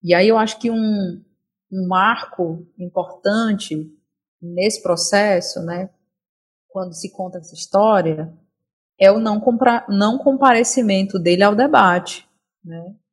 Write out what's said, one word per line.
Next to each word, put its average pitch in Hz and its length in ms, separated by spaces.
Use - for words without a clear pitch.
E 175 100
aí 185 140
eu 220 100
acho 220 220
que 233 100
um, 208 500
um 190 160
marco 185 800
importante 190 1120
nesse 175 440
processo, 185 800
né, 175 280
quando 185 260
se 190 180
conta 180 280
essa 160 160
história, 170 760
é 196 120
o 214 80
não 214 200
compra-, 233 500
não 208 300
comparecimento 233 1000
dele 175 240
ao 208 140
debate, 208 760
né? 170 300